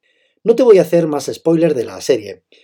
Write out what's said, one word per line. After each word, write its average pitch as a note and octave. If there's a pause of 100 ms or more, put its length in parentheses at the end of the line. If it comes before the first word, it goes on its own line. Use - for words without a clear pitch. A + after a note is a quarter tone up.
(440)
No A3+
te C4+
voy A3
a -
hacer E3+
más D3
spoiler D#3+
de A#2
la F#2+
serie, G#2 (200)